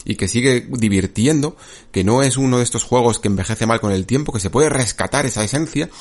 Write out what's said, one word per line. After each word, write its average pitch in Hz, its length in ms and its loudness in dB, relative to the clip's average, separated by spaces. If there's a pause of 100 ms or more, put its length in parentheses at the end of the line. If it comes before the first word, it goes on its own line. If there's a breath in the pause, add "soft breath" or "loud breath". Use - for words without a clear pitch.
y 107 100 -4
que 95 120 -2
sigue 120 420 0
divirtiendo, 117 880 0 (340 loud breath)
que 95 120 0
no 117 180 4
es 135 160 0
uno 131 220 2
de 123 40 2
estos 117 200 -4
juegos 120 340 2
que - 100 -4
envejece 101 380 -2
mal 113 160 2
con 107 100 0
el 95 140 0
tiempo, 143 260 -2
que 110 80 -6
se 92 120 -4
puede 135 180 4
rescatar 123 560 -2
esa 107 180 -2
esencia, 143 460 -4 (120)